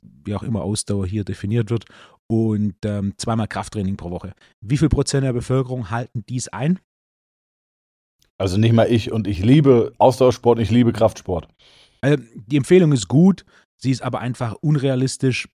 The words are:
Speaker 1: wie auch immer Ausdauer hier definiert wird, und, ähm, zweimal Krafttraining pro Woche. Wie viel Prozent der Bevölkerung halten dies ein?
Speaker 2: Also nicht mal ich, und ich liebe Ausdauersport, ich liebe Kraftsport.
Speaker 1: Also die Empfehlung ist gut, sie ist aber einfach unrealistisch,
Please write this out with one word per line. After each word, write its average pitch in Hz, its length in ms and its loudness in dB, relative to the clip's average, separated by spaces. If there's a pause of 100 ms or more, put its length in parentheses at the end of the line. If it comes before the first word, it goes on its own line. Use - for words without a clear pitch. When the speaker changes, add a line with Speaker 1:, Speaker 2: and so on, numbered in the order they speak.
Speaker 1:
wie 98 320 -12
auch 98 80 -8
immer 107 200 -4
Ausdauer 101 440 -4
hier 101 180 -6
definiert 104 460 -4
wird, 113 160 -4 (440)
und, 107 540 0
ähm, 101 340 -4
zweimal 113 280 -4
Krafttraining 98 500 -6
pro 87 140 -12
Woche. 90 240 -12 (300)
Wie 120 140 -2
viel 156 100 2
Prozent 135 360 0
der 131 100 -2
Bevölkerung 127 560 -4
halten 117 380 -8
dies 123 200 -8
ein? 147 320 -4 (1600)
Speaker 2:
Also 95 180 -2
nicht 113 160 4
mal 113 180 4
ich, 117 220 0
und 104 160 -4
ich 95 120 -4
liebe 127 580 4
Ausdauersport, 120 600 4
ich 104 120 -2
liebe 117 220 4
Kraftsport. 107 560 -2 (520)
Speaker 1:
Also 143 220 0 (120)
die 123 220 -4
Empfehlung 160 360 4
ist 123 140 0
gut, 185 380 4 (360)
sie 131 100 -2
ist 127 120 -2
aber 120 180 -6
einfach 120 340 -6
unrealistisch, 135 1000 0